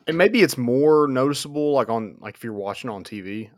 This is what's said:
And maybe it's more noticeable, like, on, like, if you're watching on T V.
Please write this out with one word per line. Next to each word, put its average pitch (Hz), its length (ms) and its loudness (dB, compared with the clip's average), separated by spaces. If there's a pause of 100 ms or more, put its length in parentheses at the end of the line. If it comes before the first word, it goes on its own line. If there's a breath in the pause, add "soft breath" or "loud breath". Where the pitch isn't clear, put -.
And 160 120 -2
maybe 214 220 4
it's 165 180 4
more 143 500 4
noticeable, 143 640 -2
like, 123 160 2
on, 113 300 -4
like, 107 160 -16
if - 100 -20
you're 113 80 -8
watching 101 380 -8
on 98 140 -10
T 104 160 -12
V. 104 380 -10